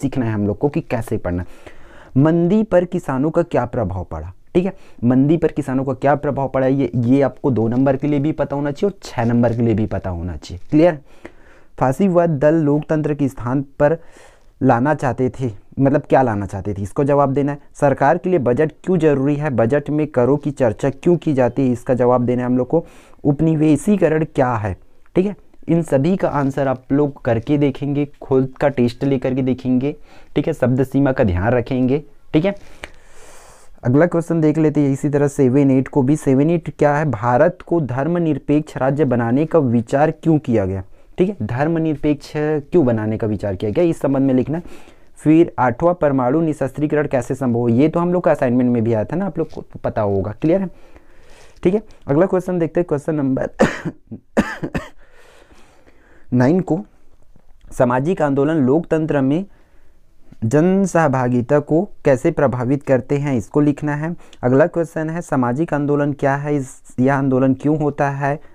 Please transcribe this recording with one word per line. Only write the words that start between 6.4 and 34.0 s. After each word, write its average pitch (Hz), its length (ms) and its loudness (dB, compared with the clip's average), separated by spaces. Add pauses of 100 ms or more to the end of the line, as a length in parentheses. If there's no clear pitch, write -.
पड़ा, 135 180 0
ये, 139 280 0
ये 127 260 2
आपको 131 300 -2
दो 110 160 0
नंबर 131 300 2
के 147 100 -4
लिए 147 120 0
भी 151 120 0
पता 143 240 -4
होना 143 160 -4
चाहिए 202 200 -2
और - 120 -12
छः - 220 -4
नंबर 120 300 2
के 120 60 -2
लिए 113 120 2
भी 107 120 0
पता 95 240 -6
होना 87 260 -8
चाहिए। - 340 -14
क्लियर? 156 280 4 (800)
फासीवाद 170 520 2
दल 151 260 2
लोकतंत्र 151 580 0
के 143 140 0
स्थान 123 340 -4 (180)
पर 147 180 2 (640)
लाना 127 320 2
चाहते 127 380 -2
थे, 127 200 -6 (280)
मतलब 135 220 2
क्या 143 200 2
लाना 107 240 -2
चाहते 98 280 -6
थे, 98 80 -8
इसको 123 220 -4
जवाब 139 300 2
देना 143 180 -2
है। 143 80 -8 (140)
सरकार 139 440 2
के 180 120 -4
लिए 180 100 2
बजट 131 320 0 (120)
क्यों 185 140 0
जरूरी 147 380 2
है, 147 140 -4
बजट 131 400 0
में 151 180 -2
करों 127 300 2
की 143 140 -6
चर्चा 131 380 0
क्यों 175 280 0
की 160 160 -2
जाती 127 340 0
है, 123 60 2
इसका 120 200 -2
जवाब 123 320 2
देना 123 160 0
है 123 40 -4
हम 123 120 0
लोग 127 100 -2
को। 165 180 0 (380)
उपनिवेशीकरण 156 1000 2
क्या 123 300 0
है, 104 200 -4 (400)
ठीक 185 100 2
है, 202 100 -6 (320)
इन 170 160 2
सभी 151 340 0
का 170 120 -2
आंसर 139 380 -2
आप 131 240 -4
लोग 143 300 0
करके 117 360 0
देखेंगे, 143 500 -2 (140)
खुद 135 380 0
का 147 100 2
टेस्ट 120 340 -2
लेकर 135 320 0
के 135 60 -2
देखेंगे, 127 540 -2 (400)
ठीक 151 120 -2
है, 160 60 0
शब्द 131 300 0
सीमा 139 280 2
का 131 120 0
ध्यान 98 280 0
रखेंगे, 127 520 0 (300)
ठीक 156 120 2
है। 196 100 -2 (1300)
अगला 139 220 4